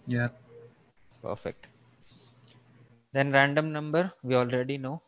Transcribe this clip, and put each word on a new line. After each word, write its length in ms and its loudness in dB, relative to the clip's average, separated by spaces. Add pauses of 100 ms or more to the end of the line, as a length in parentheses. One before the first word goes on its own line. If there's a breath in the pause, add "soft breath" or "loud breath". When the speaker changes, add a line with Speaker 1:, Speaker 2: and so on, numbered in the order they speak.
Speaker 1:
Yeah. 220 0 (920)
Speaker 2:
Perfect. 460 -10 (1500)
Then 180 2
random 400 4
number, 400 -2 (120)
we 120 0
already 440 0
know. 280 -8